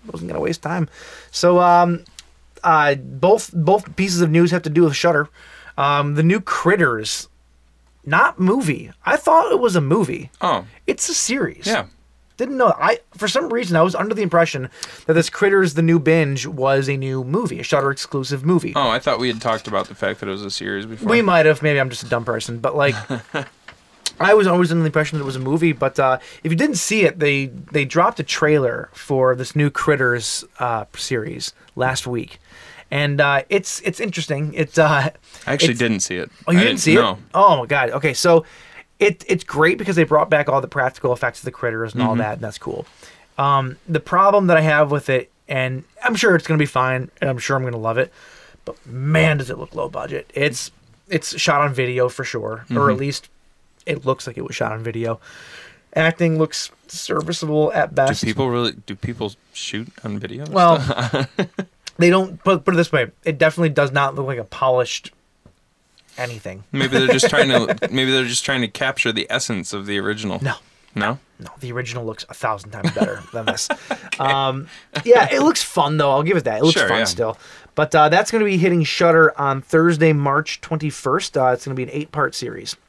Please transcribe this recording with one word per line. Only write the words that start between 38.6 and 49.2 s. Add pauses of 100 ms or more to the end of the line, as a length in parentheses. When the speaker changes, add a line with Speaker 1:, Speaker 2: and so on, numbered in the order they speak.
Speaker 1:
it,
it's
great
because
they
brought
back
all
the
practical
effects
of
the
critters
and
all
Speaker 2:
Mm-hmm.
Speaker 1:
that,
and
that's
cool. (500)
Um, (120)
the
problem
that
I
have
with
it, (180)
and (180)
I'm
sure
it's
gonna
be
fine, (100)
and
I'm
sure
I'm
gonna
love
it, (520)
but (100)
man,